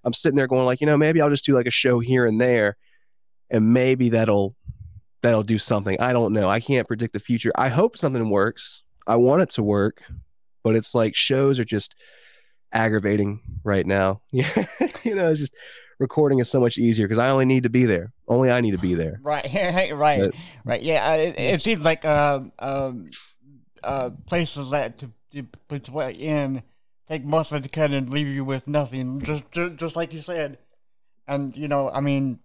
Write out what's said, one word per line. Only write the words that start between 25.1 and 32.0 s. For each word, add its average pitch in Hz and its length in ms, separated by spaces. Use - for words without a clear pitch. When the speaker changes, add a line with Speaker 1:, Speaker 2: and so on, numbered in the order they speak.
Speaker 2:
to 143 120
put 143 220
you 143 120
in 135 600
take 151 180
most 156 260
of 147 120
the 131 60
cut 151 220
and 135 180
leave 147 180
you 139 180
with 135 220
nothing, 131 540
just, 147 300
ju-, 170 240
just 160 200
like 165 180
you 160 80
said. 147 360
And, 139 300
you 147 100
know, 139 220
I - 100
mean 139 460